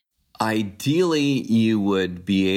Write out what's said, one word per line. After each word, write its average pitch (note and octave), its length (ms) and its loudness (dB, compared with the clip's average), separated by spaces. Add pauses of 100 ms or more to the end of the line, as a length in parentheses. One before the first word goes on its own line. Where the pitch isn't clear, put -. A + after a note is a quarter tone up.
(400)
Ideally, C#3 1040 -2 (100)
you A2+ 280 2
would F#2 440 -2
be F#2+ 340 2